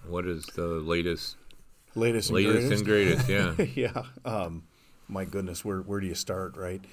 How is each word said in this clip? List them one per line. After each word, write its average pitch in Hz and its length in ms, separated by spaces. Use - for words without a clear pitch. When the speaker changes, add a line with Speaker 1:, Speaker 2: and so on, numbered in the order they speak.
Speaker 1:
What 87 180
is 82 200
the 87 200
latest? 85 720
Speaker 2:
Latest 113 360
and 110 60
Speaker 1:
Latest 104 480
Speaker 2:
greatest? 101 440
Speaker 1:
and - 0
greatest, 98 480
yeah. 131 60
Speaker 2:
<laughs> - 0
Yeah. 131 60
Um, 85 320
my 95 200
goodness, 92 400
where, 95 160
where 101 180
do 98 60
you 85 80
start, 92 420
right? 92 260